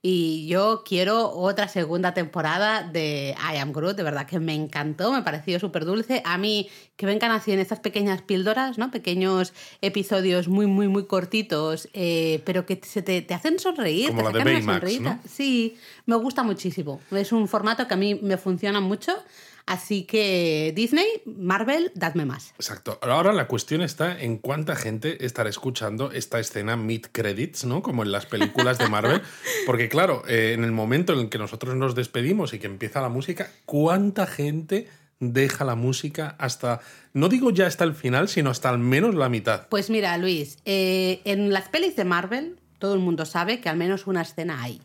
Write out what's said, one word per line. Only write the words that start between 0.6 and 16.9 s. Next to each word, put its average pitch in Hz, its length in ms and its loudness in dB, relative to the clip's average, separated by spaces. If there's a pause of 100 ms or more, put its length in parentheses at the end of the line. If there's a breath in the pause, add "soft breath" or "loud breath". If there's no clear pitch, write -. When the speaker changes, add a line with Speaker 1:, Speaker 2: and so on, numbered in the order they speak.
Speaker 1:
quiero 202 460 2
otra 190 340 0
segunda 175 480 0
temporada 180 720 0
de 151 500 -4 (180)
I 156 40 -2
Am 139 160 -2
Groot, 170 240 -2
de 196 80 -2
verdad 143 220 -2
que - 120 -4
me 160 160 -2
encantó, 151 580 -2
me 262 100 0
pareció 175 360 -2
súper 175 260 -2
dulce. 226 400 -2
A 175 140 0
mí, 202 300 0 (260 loud breath)
que - 100 -8
vengan 214 280 2
así 220 180 0
en 196 80 4
estas 190 220 -2
pequeñas 202 420 0
píldoras, 214 560 0
¿no? 247 140 -2
Pequeños 185 600 0 (300 loud breath)
episodios 190 640 2
muy, 196 220 4
muy, 196 180 4
muy 196 200 2
cortitos, 175 880 0
eh, 165 500 0
pero 180 200 0
que 185 200 -4
se - 180 -6
te, 180 200 0
te - 120 -4
hacen 320 240 0
sonreír, 262 520 0
Speaker 2:
Como 117 80 0
Speaker 1:
te 110 60 -4
Speaker 2:
la 107 80 0
de 110 60 2
Speaker 1:
sacan 113 100 4 (140)
una 104 160 0
Speaker 2:
Baymax, - 20 -2
Speaker 1:
sonrisa. 190 360 -2
Speaker 2:
¿no? - 120 -12
Speaker 1:
Sí, 240 480 0 (300 loud breath)
me 233 80 2
gusta 247 300 0
muchísimo. 180 560 -4 (100)